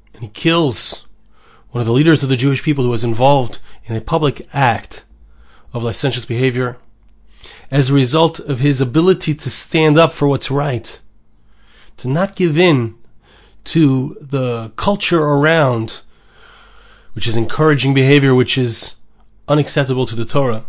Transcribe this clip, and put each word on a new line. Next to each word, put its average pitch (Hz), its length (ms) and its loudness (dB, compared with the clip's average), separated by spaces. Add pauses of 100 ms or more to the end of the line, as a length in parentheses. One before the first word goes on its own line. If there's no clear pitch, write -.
(140)
and - 100 -16
he 104 60 -12
kills - 760 -2 (680)
one 120 100 -4
of 117 40 -4
the 110 60 0
leaders 147 320 4
of 135 60 -4
the 131 80 0
Jewish 131 260 -2
people 143 220 0
who 120 40 0
was 117 140 0
involved 123 560 2 (240)
in 113 140 -6
a 110 40 -6
public 156 520 -4
act 123 500 -2 (720)
of 117 100 -6
licentious 120 400 -2
behavior 123 540 -2 (920)
as 135 200 2
a 139 40 2
result 143 460 2
of 131 220 -6
his 139 180 2
ability 151 540 0
to 143 160 -8
stand 156 480 2
up 165 160 4
for - 160 -2
what's 139 200 -2
right, 139 520 -4 (960)
to - 100 -10
not 175 300 -2
give 165 200 0
in 143 380 2 (720)
to 139 560 0
the 123 560 -6
culture 202 440 0
around, 143 800 0 (1080)
which 107 160 -2
is 113 80 0
encouraging 139 580 2
behavior, 135 400 4
which 127 240 2
is 120 380 -2 (540)
unacceptable 139 560 0
to 110 100 -6
the 113 80 -2
Torah. 113 460 0